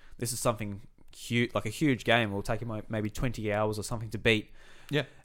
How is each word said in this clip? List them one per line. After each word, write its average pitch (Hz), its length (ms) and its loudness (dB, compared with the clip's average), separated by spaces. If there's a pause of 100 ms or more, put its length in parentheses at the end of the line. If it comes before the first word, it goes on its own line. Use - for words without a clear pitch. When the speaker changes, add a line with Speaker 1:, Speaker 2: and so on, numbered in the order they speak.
(180)
Speaker 1:
this 123 160 -4
is 117 60 -6
something 107 420 -2 (340)
huge, 120 380 0
like, 101 100 0
a 107 60 -4
huge 135 340 2
game. 117 240 6
It'll 101 140 -2
take 113 180 -2
you 117 60 -6
mi-, 107 240 -6
maybe 107 180 -2
twenty 110 420 -2
hours 107 280 2
or 104 40 -4
something 113 280 -6
to 113 80 -4
beat." 110 320 4 (400)
Speaker 2:
Yeah. 139 140 2 (200)